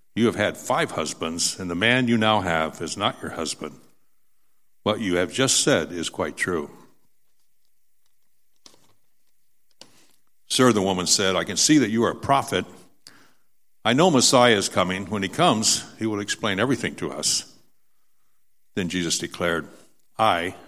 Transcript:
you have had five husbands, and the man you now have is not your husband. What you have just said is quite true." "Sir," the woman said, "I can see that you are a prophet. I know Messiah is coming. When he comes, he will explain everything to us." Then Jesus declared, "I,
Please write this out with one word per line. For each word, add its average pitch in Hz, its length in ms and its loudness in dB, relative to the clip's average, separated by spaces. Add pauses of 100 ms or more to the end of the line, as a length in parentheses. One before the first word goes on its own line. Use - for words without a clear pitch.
(160)
you 117 100 2
have 95 100 0
had 95 200 -2
five 165 360 -2
husbands, 82 680 -6
and 92 100 -8
the 87 60 -4
man 120 320 2
you 117 100 4
now 107 240 2
have 82 400 -2
is 82 160 -8
not 104 240 -4
your 80 120 -10
husband. 76 420 -8 (1080)
What 104 160 -2
you 92 160 0
have 90 160 0
just 131 320 0
said 95 260 2
is 82 180 -6
quite 78 280 -6
true." 78 340 -4 (3750)
"Sir," 127 260 4
the 104 80 2
woman 92 280 0
said, 95 260 2
"I 87 80 0
can 90 140 -8
see 151 220 4
that 113 120 2
you 113 140 2
are 85 80 2
a - 20 -12
prophet. 131 500 0 (1200)
I 110 80 2
know 156 160 6
Messiah 123 480 6
is 98 120 0
coming. 92 380 0
When 98 180 -4
he 95 40 -2
comes, 120 540 0 (160)
he 110 80 -4
will 107 140 -2
explain 101 400 -4
everything 123 340 -2
to 78 160 -8
us." - 360 -4 (1300)
Then 92 120 -2
Jesus 85 300 -2
declared, 85 480 -4 (500)
"I, 92 380 0 (140)